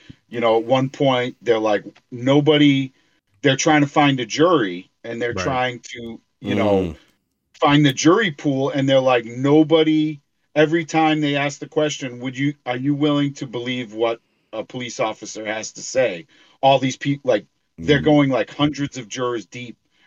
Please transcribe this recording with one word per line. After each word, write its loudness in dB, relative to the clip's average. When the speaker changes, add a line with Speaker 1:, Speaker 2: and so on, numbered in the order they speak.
Speaker 1:
You -8
know, 2
at 0
one 0
point, -2
they're 0
like, 0
nobody, 2
they're 2
trying 2
to 2
find 2
a -6
jury, 0
and -10
they're -4
Speaker 2:
Right. -4
Speaker 1:
trying -4
to, -16
you -4
know, 2
Speaker 3:
Mm. -6
Speaker 1:
find 4
the 4
jury 2
pool, -4
and 0
they're 6
like, 2
nobody, 2
every 2
time 2
they -2
ask -4
the -12
question, -4
"Would -8
you, -2
are -4
you -2
willing 0
to -12
believe -8
what -2
a -8
police -12
officer -6
has -8
to -18
say?" -4
All 4
these -4
peop-, -4
like, 0
they're 2
Speaker 3:
Mm. -4
Speaker 1:
going, 4
like, -2
hundreds -4
of -12
jurors -6
deep, -16